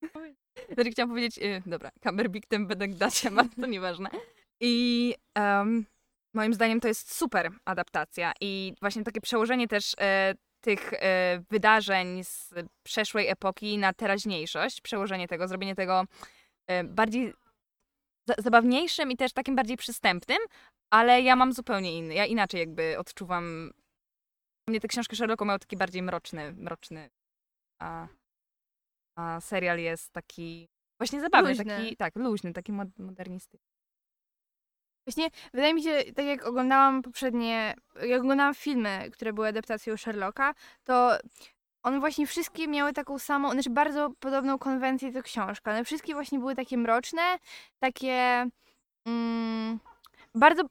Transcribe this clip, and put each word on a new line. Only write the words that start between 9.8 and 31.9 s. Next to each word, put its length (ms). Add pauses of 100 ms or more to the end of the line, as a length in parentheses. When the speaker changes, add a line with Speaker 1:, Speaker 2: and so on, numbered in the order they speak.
Speaker 1:
e, 340 (260)
tych, 320
e, 480 (100)
wydarzeń 720
z 260 (320)
przeszłej 460
epoki 500
na 140
teraźniejszość, 880
przełożenie 480
tego, 200
zrobienie 260
tego, 300 (600)
e, 180
bardziej 480 (960)
za-, 140
zabawniejszym 680
i 60
też 160
takim 240
bardziej 200
przystępnym, 600 (540)
ale 300
ja 140
mam 160
zupełnie 460
inny, 160
ja 120
inaczej 340
jakby 380
odczuwam. 760 (960)
Mnie 120
te 80
książki 280
Sherlocka 280
mają 140
taki 180
bardziej 260
mroczny, 500
mroczny, 580 (720)
a, 240 (1120)
a 220
serial 380
jest 340
taki 560 (320)
właśnie 200
zabawny, 280
Speaker 2:
Luźny. 160
Speaker 1:
taki, 320